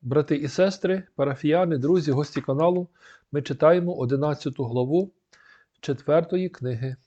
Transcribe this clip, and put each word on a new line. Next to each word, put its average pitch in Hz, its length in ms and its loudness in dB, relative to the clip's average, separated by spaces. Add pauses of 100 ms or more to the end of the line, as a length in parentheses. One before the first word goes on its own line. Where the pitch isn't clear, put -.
брати 143 340 0
і 143 120 -4
сестри, 185 560 0 (120)
парафіяни, 151 600 0
друзі, 151 340 2
гості 139 300 -2
каналу. 175 460 0 (440)
Ми 143 100 -2
читаємо 170 520 2
одинадцяту 139 720 -2
главу 131 480 0 (720)
четвертої 170 680 0
книги 127 460 -6 (120)